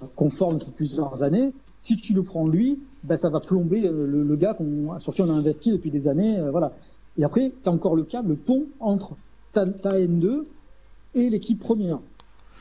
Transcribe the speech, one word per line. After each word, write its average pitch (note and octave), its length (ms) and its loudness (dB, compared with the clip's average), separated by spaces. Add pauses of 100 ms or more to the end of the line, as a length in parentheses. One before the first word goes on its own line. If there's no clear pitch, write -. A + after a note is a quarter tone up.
(160)
qu'on D3+ 140 2
forme E3 300 0
depuis - 120 -10
plusieurs C#3 520 -4
années. A3 280 2 (300)
Si A3+ 160 0
tu - 160 -4
le F#3+ 100 2
prends D#3+ 240 -2
lui, A#3+ 320 2 (240)
ben, E3 140 0
ça E3+ 120 0
va D3+ 100 0
plomber, F#3 460 0
euh, D#3 220 0
le, D3 160 2
le D3 120 2
gars F#3 180 2
qu'on, D3+ 460 -4
sur - 140 -8
qui - 80 0
on F3 80 2
a D#3 40 2
investi D3+ 380 2
depuis E3 200 -2
des C#3+ 160 -2
années, G3 320 2
euh, C#3+ 120 -2
voilà. » D#3 220 -2 (440)
Et D#3 60 2
après, B3+ 300 0 (100)
t'as F#3 80 2
encore E3 240 2
le D#3+ 80 2
câble, A3+ 260 -4
le D3+ 60 2
pont C4 300 0 (140)
entre G3+ 320 -2 (420)
ta, G3+ 120 4
ta G3 340 0
N E3+ 200 2
deux C4 280 0 (680)
et B3 160 2
l'équipe A3 300 -2
première. F#3 400 0 (600)